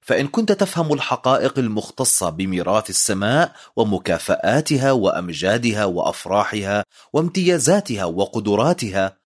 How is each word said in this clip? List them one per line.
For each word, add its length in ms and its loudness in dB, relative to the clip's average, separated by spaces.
فإن 260 0
كنت 240 0
تفهم 420 0
الحقائق 680 0
المختصة 680 -2
بميراث 600 -2
السماء 640 0
ومكافآتها 1160 0
وأمجادها 920 0
وأفراحها 1000 -2
وامتيازاتها 920 0
وقدراتها 1200 0